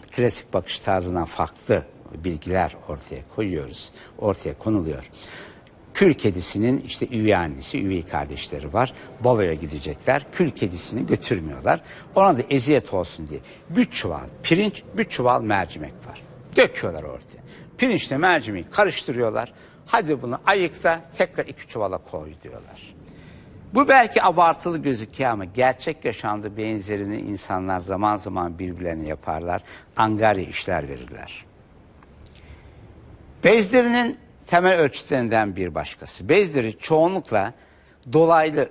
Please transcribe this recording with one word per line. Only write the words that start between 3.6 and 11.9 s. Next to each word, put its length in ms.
ortaya 400
konuluyor. 520
Kül 200
kedisinin 680
işte 260
üvey 280
annesi, 500
üvey 180
kardeşleri 680
var. 200
Baloya 340
gidecekler. 800
Kül 180
kedisini 560
götürmüyorlar. 760